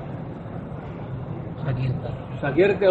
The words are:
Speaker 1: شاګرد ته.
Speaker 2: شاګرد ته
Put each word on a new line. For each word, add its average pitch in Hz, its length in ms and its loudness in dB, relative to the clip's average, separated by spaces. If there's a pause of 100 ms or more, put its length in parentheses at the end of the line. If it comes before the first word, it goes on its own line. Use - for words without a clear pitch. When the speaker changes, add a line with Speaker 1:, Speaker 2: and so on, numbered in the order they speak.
(1600)
Speaker 1:
شاګرد 127 400 0
ته. - 60 -4 (320)
Speaker 2:
شاګرد 175 380 6
ته 196 100 8